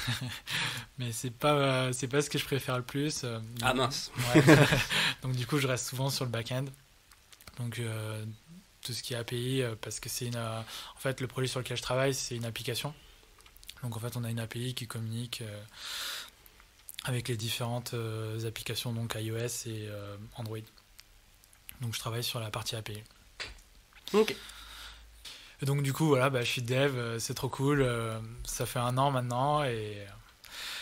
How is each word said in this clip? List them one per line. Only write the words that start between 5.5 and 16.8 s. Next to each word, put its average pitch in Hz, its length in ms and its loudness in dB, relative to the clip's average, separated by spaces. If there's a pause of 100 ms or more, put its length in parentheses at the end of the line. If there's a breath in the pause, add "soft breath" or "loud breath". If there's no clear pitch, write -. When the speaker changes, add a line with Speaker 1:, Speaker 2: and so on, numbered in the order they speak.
Speaker 1:
je 135 80 2
reste 127 220 -2
souvent 135 220 -2
sur 135 140 0
le 123 60 -2
back-end. 117 340 -2 (920)
Donc, 120 220 -4
euh, 110 440 -4 (580)
tout 127 100 -6
ce 113 100 -6
qui - 120 -6
est - 20 -2
A 117 80 -2
P 123 120 -4
I, 127 260 2
euh, 113 180 -2
parce - 180 -6
que - 100 -10
c'est - 180 -4
une, 120 100 -4
euh, 113 240 -4
en - 380 -12
fait, 131 220 -2
le 131 60 -2
projet 131 220 -2
sur 127 100 -4
lequel 123 180 -4
je 120 60 -4
travaille, 131 320 2
c'est - 220 -4
une 117 80 -6
application. 120 500 -4 (920 soft breath)
Donc, 113 120 -4
en - 20 -4
fait, 117 180 -6
on 120 60 -2
a 117 80 -2
une 117 80 -2
A 113 80 -4
P 120 140 -8
I 123 140 -4
qui 123 120 -6
communique, 113 560 -6
euh, 104 200 -10 (1400 loud breath)